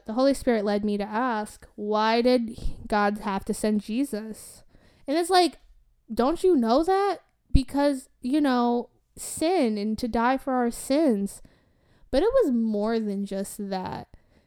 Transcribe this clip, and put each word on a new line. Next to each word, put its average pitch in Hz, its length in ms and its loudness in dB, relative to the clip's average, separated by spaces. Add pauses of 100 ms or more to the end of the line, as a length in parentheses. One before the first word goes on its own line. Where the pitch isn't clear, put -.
the 226 80 -10
Holy 262 220 2
Spirit 226 320 0
led 208 180 0
me 208 140 -2
to 202 60 -4
ask, 214 680 -4
why 214 460 0
did 240 380 2 (280)
God 208 340 2
have 196 260 -4
to 208 80 -4
send 214 260 0
Jesus? 214 800 -6 (440)
And 277 100 -2
it's 339 140 0
like, 359 260 4 (560)
don't 254 320 0
you 370 100 4
know 247 300 4
that? 381 360 0 (300)
Because, 277 600 2 (100)
you 269 220 0
know, 240 480 2 (260)
sin 311 640 0
and 214 180 -2
to 254 100 -6
die 240 300 0
for 262 160 -6
our 247 180 0
sins. 233 680 0 (680)
But 262 120 2
it 440 80 2 (140)
was 285 80 0
more 226 480 0
than 202 240 -4
just 196 460 -8
that. 185 380 -8 (380)